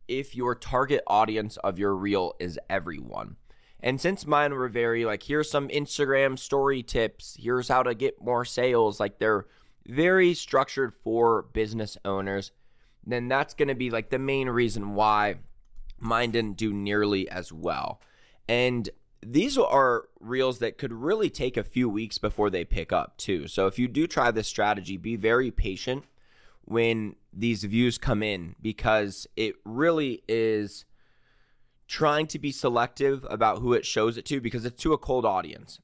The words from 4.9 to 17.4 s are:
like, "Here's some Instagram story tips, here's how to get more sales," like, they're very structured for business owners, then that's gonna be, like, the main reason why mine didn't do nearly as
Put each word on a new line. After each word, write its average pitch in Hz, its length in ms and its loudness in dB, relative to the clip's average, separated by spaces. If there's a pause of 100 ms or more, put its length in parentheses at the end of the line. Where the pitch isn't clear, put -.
like, 107 200 -2
"Here's 151 260 -2
some 143 160 0
Instagram 135 720 0
story 135 460 0
tips, - 560 -4
here's 120 260 0
how 127 160 4
to 123 140 0
get 131 260 -4
more 120 220 0
sales," 117 560 2
like, 101 180 -2
they're 107 280 2 (380)
very 175 480 4
structured 135 600 0
for 113 480 2
business 110 640 -4
owners, 98 480 -2 (520)
then 120 220 -4
that's 135 260 0
gonna 139 220 2
be, 123 160 -2
like, 113 200 -2
the 131 100 0
main 135 280 0
reason 110 460 0
why 104 460 4 (580)
mine 117 320 0
didn't 110 260 -2
do 110 160 0
nearly 101 560 0
as 87 240 -10